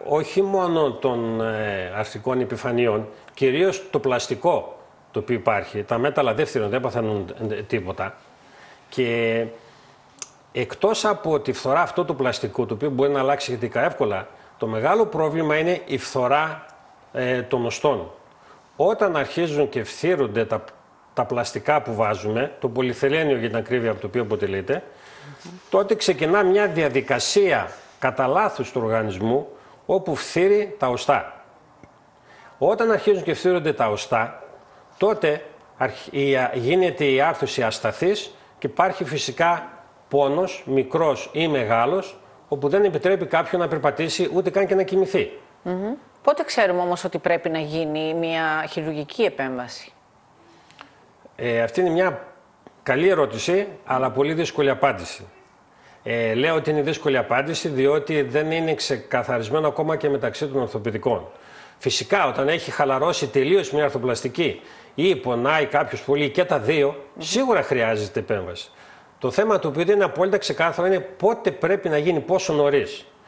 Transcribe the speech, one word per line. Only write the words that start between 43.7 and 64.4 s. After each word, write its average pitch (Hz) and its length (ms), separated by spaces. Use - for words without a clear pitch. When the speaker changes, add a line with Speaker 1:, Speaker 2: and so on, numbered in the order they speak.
Speaker 1:
ούτε 180 160
καν 196 180
και 196 80
να 190 80
κοιμηθεί. 185 480
Speaker 2:
Μμμ. 190 300
Πότε 294 200
ξέρουμε 180 380
όμως 175 220
ότι 175 140
πρέπει 170 320
να 160 100
γίνει 156 540
μια 160 560
χειρουργική 156 540
επέμβαση; 131 680
Speaker 1:
Ε, 117 260
αυτή 117 180
είναι 180 100
μια 165 380
καλή 147 260
ερώτηση, 165 580
αλλά 131 260
πολύ 139 220
δύσκολη 156 360
απάντηση. 127 560
Ε, 113 300
λέω 151 220
ότι 156 140
είναι 151 120
δύσκολη 143 360
απάντηση, 139 500
διότι 147 540
δεν 147 300
είναι 160 220
ξεκαθαρισμένο 123 920
ακόμα 156 280
και 151 140
μεταξύ 139 380
των 135 140
ορθοπαιδικών. 110 640
Φυσικά, 147 500
όταν 135 200
έχει 165 240
χαλαρώσει 143 560
τελείως 147 440
μια 147 120
αρθροπλαστική 127 800